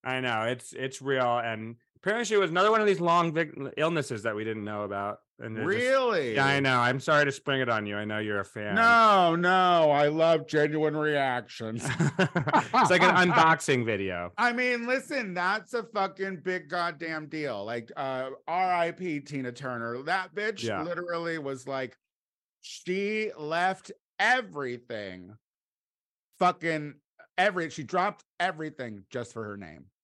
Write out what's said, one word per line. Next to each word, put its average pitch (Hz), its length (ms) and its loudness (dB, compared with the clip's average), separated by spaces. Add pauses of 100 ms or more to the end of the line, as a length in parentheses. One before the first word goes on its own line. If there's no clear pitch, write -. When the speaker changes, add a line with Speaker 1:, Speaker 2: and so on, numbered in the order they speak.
Speaker 1:
I 127 160 -2
know. 120 240 0
It's, 120 300 -4
it's 135 260 -8
real. 131 380 0
And 113 380 -6 (220)
apparently 220 280 -2
she 208 120 2
was 185 120 4
another 185 220 4
one 220 100 4
of 214 60 4
these 185 120 2
long 170 340 2
vic-, 160 200 -2 (240)
illnesses 147 460 -2
that 110 120 -2
we 107 80 -4
didn't 110 220 -6
know 104 160 -6
about. 101 380 -6 (240)
And 110 140 -8
it 113 40 -6
just 151 140 -2
Speaker 2:
Really? 233 600 0
Speaker 1:
Yeah, 139 100 4
I 139 140 4
know. 131 200 4
I'm 123 200 2
sorry 147 260 4
to 139 60 0
spring 135 300 -2
it 123 80 0
on 107 180 0
you. 104 100 -6
I 107 80 -6
know 107 140 -4
you're 104 220 -2
a 98 40 -6
fan. 104 300 -6
Speaker 2:
No, 214 600 6
no. 175 540 4
I 147 180 6
love 160 400 4
genuine 151 480 2
reactions. 127 880 -2
Speaker 1:
<laughs> 139 140 -4 (760)
It's 226 180 4
like 180 120 6
an 185 120 6
Speaker 2:
<laughs> 180 160 4
Speaker 1:
unboxing 156 540 4
video. 92 520 -2
Speaker 2:
I 240 160 2
mean, 240 340 -2
listen, 254 460 -4
that's 185 400 -2
a 233 100 -4
fucking 190 600 -4
big 180 260 -4
goddamn 165 580 -4
deal. 143 380 -6
Like, 117 300 -8
uh, 131 340 -4 (180)
R 180 260 0
I 170 180 0
P 165 280 -6
Tina 135 320 -8
Turner. 120 520 -6
That 185 320 -4
bitch 202 280 -6
Speaker 1:
Yeah. 143 200 -2
Speaker 2:
literally 170 560 -6
was 135 280 -10
like, 131 300 -8 (640)
she 202 760 -6
left 175 540 -2 (280)
everything. 123 1120 -4 (1040)
Fucking 160 560 0 (420)
every, 180 340 0
she 156 120 -10
dropped 185 400 -2 (160)
everything 147 720 -6
just 120 220 -8
for 113 100 -8
her 104 140 -10
name. 80 280 -16 (180)